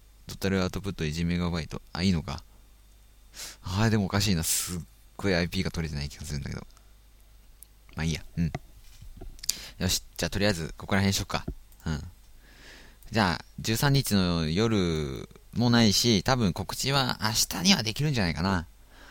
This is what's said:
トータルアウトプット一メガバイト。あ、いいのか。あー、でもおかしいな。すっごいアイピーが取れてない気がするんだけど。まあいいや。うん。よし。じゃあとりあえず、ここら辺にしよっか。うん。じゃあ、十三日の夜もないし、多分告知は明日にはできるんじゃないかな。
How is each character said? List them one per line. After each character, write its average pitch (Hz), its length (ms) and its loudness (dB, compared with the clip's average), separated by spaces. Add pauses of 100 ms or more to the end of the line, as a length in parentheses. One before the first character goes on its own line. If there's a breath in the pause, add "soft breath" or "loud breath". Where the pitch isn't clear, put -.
(280)
ト - 60 -12
ー - 40 -16
タ 95 100 -2
ル 95 140 2
ア 90 40 2
ウ 87 40 -2
ト 92 100 -6
プ 98 100 -6
ッ - 20 -6
ト 82 120 -4
一 78 200 -2
メ 87 140 2
ガ 87 120 0
バ 85 100 -2
イ 78 60 -6
ト。 - 160 -10 (100)
あ、 87 120 -4
い 98 60 4
い - 20 4
の 80 100 2
か。 - 220 -10 (1160 loud breath)
あ 95 240 0
ー、 113 40 4
で 110 80 4
も 101 80 2
お - 20 -2
か 101 120 2
し 104 100 2
い 92 60 4
な。 78 80 0
す - 320 -2
っ 85 40 -8 (360)
ご - 120 -2
い 95 60 4
ア 85 80 2
イ 87 60 0
ピ 92 120 -4
ー - 40 0
が 80 80 -2
取 82 160 -4
れ 78 40 -6
て 76 60 -4
な 69 60 -4
い 71 40 -6
気 - 100 -12
が 76 60 -12
す 76 80 -8
る 71 60 -4
ん 69 40 -6
だ 71 80 -6
け 73 60 -8
ど。 - 100 -12 (1300)
ま 78 60 -6
あ - 20 -4
い 82 60 0
い - 40 0
や。 - 100 -8 (120)
う 82 60 0
ん。 78 100 -2 (1300 loud breath)
よ 90 100 0
し。 - 140 -2 (140)
じ - 80 -2
ゃ 85 40 0
あ - 20 -4
と - 80 -4
り 98 80 2
あ 104 40 4
え - 20 2
ず、 82 240 -4
こ - 100 -14
こ - 80 -2
ら 95 60 6
辺 98 80 6
に 98 40 4
し - 60 0
よ 101 60 -2
っ - 20 -14
か。 - 180 -4 (420)
う 82 40 -2
ん。 73 120 -4 (1080 loud breath)
じ 117 100 0
ゃ 90 200 2
あ、 - 40 -18 (140)
十 110 180 0
三 143 160 4
日 135 200 2
の 87 360 2
夜 82 800 0 (260)
も 120 140 2
な 120 140 6
い 107 100 6
し、 107 300 4
多 131 120 4
分 110 200 2
告 - 200 -6
知 131 180 -2
は 127 280 0
明 - 400 0
日 175 80 2
に 202 60 8
は 147 80 -2
で 107 100 -2
き 135 100 -4
る 156 80 0
ん 143 40 0
じ 120 60 2
ゃ 98 40 4
な 87 60 2
い 78 40 -2
か 69 60 -6
な。 90 260 2 (440 loud breath)